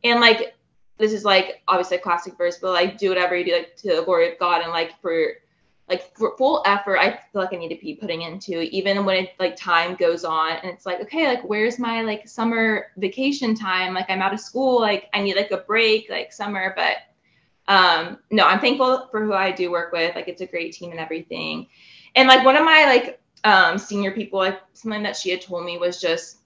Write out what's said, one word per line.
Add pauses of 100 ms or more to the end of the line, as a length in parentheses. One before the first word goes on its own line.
And,
like, (420)
this
is,
like,
obviously
a
classic
verse,
but,
like,
"Do
whatever
you
do,
like,
to
the
glory
of
God,"
and,
like,
for, (520)
like,
for
full
effort,
I
feel
like
I
need
to
be
putting
into,
even
when
it,
like,
time
goes
on
and
it's
like,
"Okay,
like,
where's
my,
like,
summer (100)
vacation
time?
Like,
I'm
out
of
school,
like,
I
need,
like,
a
break,
like,
summer."
But, (680)
um, (140)
no,
I'm
thankful
for
who
I
do
work
with.
Like,
it's
a
great
team
and
everything. (480)
And,
like,
one
of
my,
like, (240)
um,
senior
people,
like, (140)
something
that
she
had
told
me
was
just